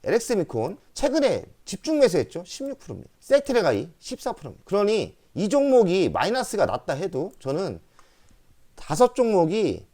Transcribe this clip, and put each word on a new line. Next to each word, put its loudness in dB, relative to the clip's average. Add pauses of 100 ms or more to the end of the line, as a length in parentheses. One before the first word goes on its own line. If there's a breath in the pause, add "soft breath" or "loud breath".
엘엑스세미콘 -2 (160)
최근에 0 (220)
집중 -4
매수했죠. 2
십육 -10
프로입니다. -16
섹트레가이 0 (100)
십사 -10
프로입니다. -14
그러니 -2 (160)
이 -4
종목이 4
마이너스가 -2
났다 -4
해도 -6
저는 -6 (920 soft breath)
다섯 2
종목이 2